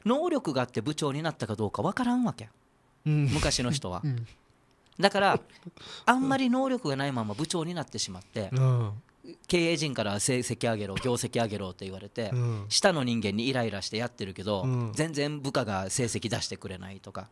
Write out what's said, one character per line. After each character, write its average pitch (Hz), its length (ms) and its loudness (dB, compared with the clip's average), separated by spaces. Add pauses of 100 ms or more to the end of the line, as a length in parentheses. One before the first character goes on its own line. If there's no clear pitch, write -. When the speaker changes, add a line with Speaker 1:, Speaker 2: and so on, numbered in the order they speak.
Speaker 1:
能 285 240 4
力 269 220 0
が 127 120 2
あ - 20 0
っ - 20 -2
て - 140 -4
部 139 120 -2
長 147 200 0
に 151 100 -4
な 160 80 -2
っ - 60 -10
た 117 100 -4
か 110 80 -2
ど 107 120 0
う 92 40 -4
か - 100 -2
わ 170 120 0
か 254 100 -2
ら 240 120 2
ん 247 100 2
わ 175 80 0
け。 - 160 -14 (560)
Speaker 2:
う 156 40 2
ん。 147 180 4
Speaker 1:
昔 139 360 2
の 123 80 2
人 139 180 -2
は。 90 140 -4
Speaker 2:
う 147 60 -2
ん。 117 180 -4 (720)
Speaker 1:
だ 196 100 6
か 196 120 0
ら、 196 180 6 (680)
あ 233 80 8
ん 262 140 2
ま 269 80 4
り 269 140 4
能 262 180 4
力 247 220 0
が 135 80 0
な 139 100 0
い 139 60 0
ま 117 100 0
ま 107 100 -2
部 143 140 -2
長 170 160 0
に 175 100 -4
な 160 100 -4
っ - 20 -8
て - 140 -8
し - 120 -4
ま 90 80 -10
っ - 40 -16
て、 101 280 -4
Speaker 2:
う 127 80 2
ん。 120 320 4 (560)
Speaker 1:
経 170 240 4
営 165 60 2
陣 147 160 -2
か 117 100 -2
ら 101 160 0
成 127 200 2
績 117 320 0
上 110 60 0
げ 101 100 -4
ろ、 95 80 -8
業 123 180 0
績 117 280 -2
上 117 60 2
げ 104 100 -4
ろ 95 120 -6
っ 90 60 -12
て 98 100 -12
言 95 80 -10
わ 95 60 -12
れ 101 100 -16
て、 113 240 -4
Speaker 2:
う - 20 0
ん。 117 340 0
Speaker 1:
下 190 240 4
の 147 100 0
人 117 180 2
間 101 140 0
に 113 120 0
イ 135 60 2
ラ 123 100 0
イ 110 80 -2
ラ 98 100 -6
し - 80 -6
て 107 80 -4
や 120 100 -2
っ - 40 -16
て - 140 -10
る 95 80 -8
け 95 100 -10
ど、 98 200 0
Speaker 2:
う 131 40 -2
ん。 123 260 0
Speaker 1:
全 156 200 0
然 147 260 -2
部 135 120 -6
下 127 140 0
が 98 240 -2
成 127 160 0
績 110 240 -2
出 - 120 -2
し - 60 -2
て 98 100 -10
く - 100 -12
れ 92 100 -10
な 92 140 -12
い 98 80 -16
と 101 120 -18
か、 - 200 -12